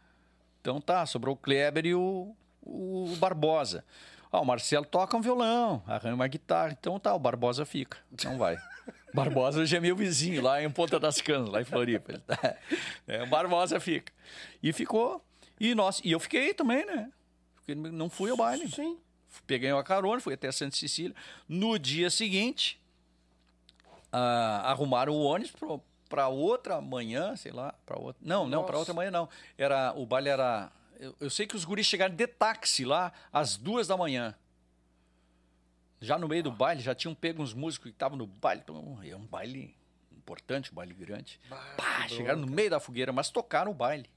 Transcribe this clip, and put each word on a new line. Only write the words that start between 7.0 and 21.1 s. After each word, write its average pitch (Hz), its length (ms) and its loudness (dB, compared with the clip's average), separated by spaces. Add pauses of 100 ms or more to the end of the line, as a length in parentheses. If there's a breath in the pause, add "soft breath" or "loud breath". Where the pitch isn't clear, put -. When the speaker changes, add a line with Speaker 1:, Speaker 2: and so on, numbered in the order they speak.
Speaker 1:
o 185 40 2
Barbosa 123 460 2
fica. - 320 -6 (280)
Não - 120 -2
vai. 90 200 2 (280)
<laughs> - 300 -16
Barbosa 139 460 4
hoje 160 160 4
é 170 40 2
meu 175 160 4
vizinho, 170 460 0
lá 139 200 4
em 151 80 0
Ponta 165 300 2
das 151 220 2
Canas, 139 260 2
lá 101 120 2
em 123 40 -2
Floripa. 123 560 0 (400)
<laughs> - 460 -6
É, 113 160 -4
o 123 40 -4
Barbosa 175 540 4
fica. - 320 -4 (500 loud breath)
E 156 100 2
ficou. 240 520 0 (360 soft breath)
E, 233 140 2
nós, 196 300 4
e 175 80 2
eu 165 80 2
fiquei 277 320 2
também, 269 320 2
né? 277 260 -6 (440)
Porque - 200 -10
não 160 360 -4
fui - 200 -4
ao 254 60 2
baile. 240 320 0
Speaker 2:
Sim. 320 300 -6 (480)
Speaker 1:
Peguei 135 260 0
uma 139 120 2
carona, 196 360 2
fui 139 140 -4
até 131 180 -4
Santa 139 240 -4
Cecília. 160 380 -4 (340 loud breath)